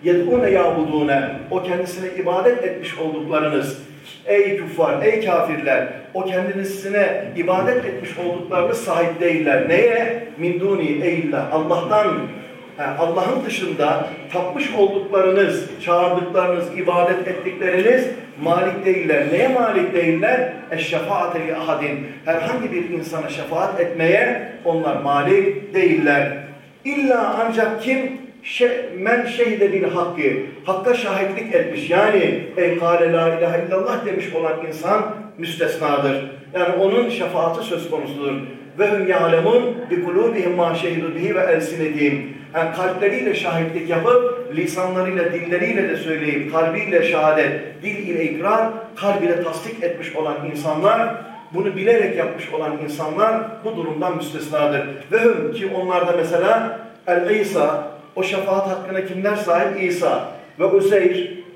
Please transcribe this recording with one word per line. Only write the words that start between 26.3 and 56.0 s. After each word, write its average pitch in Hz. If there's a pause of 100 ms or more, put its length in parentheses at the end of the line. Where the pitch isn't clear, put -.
İlla 254 (100)
ancak 220
kim? 262 (200)
Şe-, - (100)
men 226
şehide 208
bil 185
hakkı. 170 (420)
Hakka 196
şahitlik 196
etmiş. -
Yani 196 (160)
ey 170
kâle 170
la 165
ilahe 170
illallah 208
demiş 185
olan 160
insan 196 (360)
müstesnadır. 147 (240)
Yani 180
onun 202
şefaati -
söz 160
konusudur. 143 (460)
Ve 202
hum 190
ya'lemun 185 (140)
bi 175
kulubihim 190
ma 170
şehidu 160
bihi 175
ve 185
elsinetihim. 156 (260)
Yani 165
kalpleriyle 196
şahitlik 165
yapıp, 190
lisanlarıyla, 185
dilleriyle 175
de -
söyleyip, 151
kalbiyle 165
şehadet, 156 (220)
dil 190
ile 165
ikrar, 202 (280)
kalb 196
ile 175
tasdik 165
etmiş 165
olan 151 (160)
insanlar, 208 (400)
bunu 190
bilerek 208
yapmış -
olan 156 (120)
insanlar 160 (300)
bu 220
durumdan 165
müstesnadır. 147 (320)
Ve 220
hum -
ki 190 (120)
onlarda 180